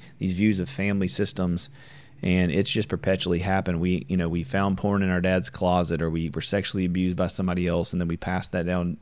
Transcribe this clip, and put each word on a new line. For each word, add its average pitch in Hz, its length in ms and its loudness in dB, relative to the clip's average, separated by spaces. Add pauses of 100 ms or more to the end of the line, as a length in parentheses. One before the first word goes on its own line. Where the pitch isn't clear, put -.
(200)
these 95 140 0
views 101 260 4
of 87 100 -4
family 98 380 0
systems, 92 640 -2 (520)
and 90 280 4
it's 95 200 2
just 107 160 0
perpetually 90 520 0
happened. 92 420 0
We, 90 260 0
you 92 80 0
know, 87 140 0
we 85 140 -2
found 98 340 0
porn 101 260 2
in 95 60 2
our 90 120 2
dad's 92 280 2
closet, 90 520 0
or 82 80 0
we 82 240 -2
were 80 80 -4
sexually 95 440 0
abused 90 320 0
by 90 100 0
somebody 90 400 -2
else, 85 240 0
and 90 100 -2
then 85 60 -2
we 82 100 -2
passed 92 360 -4
that 87 120 -2
down, 87 360 -2